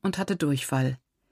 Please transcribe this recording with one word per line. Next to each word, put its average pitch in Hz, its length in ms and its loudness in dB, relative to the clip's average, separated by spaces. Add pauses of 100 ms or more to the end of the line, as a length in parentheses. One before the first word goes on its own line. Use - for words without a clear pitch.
und 190 160 0
hatte 196 180 0
Durchfall. 131 640 0 (340)